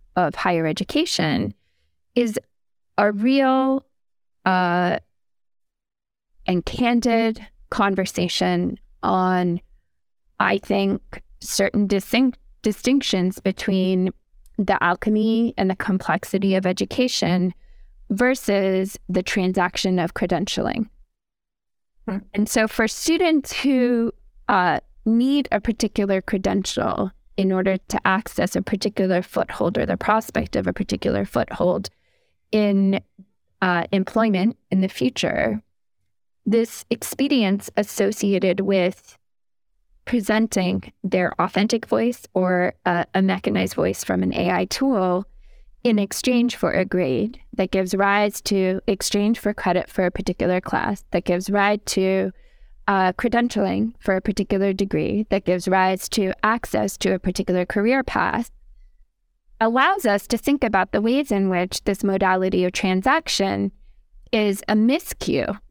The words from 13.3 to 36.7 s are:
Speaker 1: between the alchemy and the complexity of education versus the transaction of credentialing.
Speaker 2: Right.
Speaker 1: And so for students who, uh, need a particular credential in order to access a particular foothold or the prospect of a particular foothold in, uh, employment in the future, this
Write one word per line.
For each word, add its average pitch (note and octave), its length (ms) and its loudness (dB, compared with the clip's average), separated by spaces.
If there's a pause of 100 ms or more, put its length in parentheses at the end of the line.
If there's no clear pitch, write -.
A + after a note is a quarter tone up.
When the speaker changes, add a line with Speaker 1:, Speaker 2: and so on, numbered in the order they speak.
Speaker 1:
between F#3 720 0 (460)
the G3 260 0
alchemy A3 760 2
and F#3+ 100 2
the F#3+ 80 -2
complexity F#3+ 760 -2
of F#3+ 100 0
education F#3 880 0 (580)
versus G3 880 0 (120)
the F3+ 120 0
transaction F#3 760 0
of E3 160 -2
credentialing. - 720 -2 (1200)
Speaker 2:
Right. G3+ 160 -6 (100)
Speaker 1:
And G#3+ 160 0
so A3 180 2
for A3 220 0
students D#4+ 640 0
who, B3 600 2 (360)
uh, F3+ 320 2 (240)
need B3+ 480 2
a G#3 80 0
particular G3+ 640 0
credential F#3+ 920 -2 (240)
in F#3+ 160 0
order F#3+ 240 0
to - 300 -4
access F#3+ 500 0
a F#3 60 0
particular F#3+ 580 0
foothold - 560 -4
or - 80 0
the F#3+ 140 -2
prospect - 580 -2
of F#3 100 -2
a F#3 60 -2
particular G3 540 -2
foothold - 640 -2 (640)
in, G3 480 2 (600)
uh, F3 320 0
employment G3+ 640 0 (140)
in F#3+ 100 2
the F#3+ 80 0
future, - 760 -2 (840)
this A3+ 420 -2